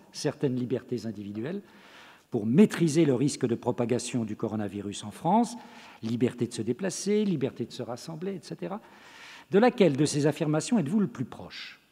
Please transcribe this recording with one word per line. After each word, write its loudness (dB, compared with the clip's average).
certaines -2
libertés -4
individuelles -8
pour -2
maîtriser 6
le 4
risque 0
de 0
propagation -2
du -4
coronavirus -4
en -10
France, 2
liberté 0
de -14
se -4
déplacer, -2
liberté -2
de -12
se -10
rassembler, -10
et -12
cetera. -10
De 6
laquelle 6
de 4
ces 0
affirmations 2
êtes-vous 0
le 2
plus -8
proche ? -14